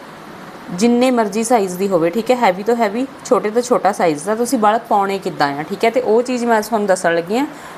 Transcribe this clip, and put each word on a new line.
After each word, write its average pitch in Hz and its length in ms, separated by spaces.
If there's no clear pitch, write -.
ਜਿੰਨੇ 240 400
ਮਰਜ਼ੀ 226 320
ਸਾਈਜ਼ 196 340
ਦੀ 196 100
ਹੋਵੇ, 175 220
ਠੀਕ 220 220
ਹੈ, 247 40
ਹੈਵੀ 202 280
ਤੋਂ 233 120
ਹੈਵੀ, 233 300
ਛੋਟੇ 208 240
ਤੋਂ 226 120
ਛੋਟਾ 202 300
ਸਾਈਜ਼ 165 340
ਦਾ, 208 100
ਤੁਸੀਂ 240 240
ਵਲ 214 200
ਪਾਉਣੇ 196 300
ਕਿੱਦਾਂ 151 360
ਆ, 147 80
ਠੀਕ 190 220
ਹੈ? 233 40
ਤੇ 226 120
ਉਹ 214 200
ਚੀਜ਼ 240 240
ਮੈਂ 226 160
ਤੁਹਾਨੂੰ 208 260
ਦੱਸਣ 180 280
ਲੱਗੀ 170 220
ਹਾਂ। 277 80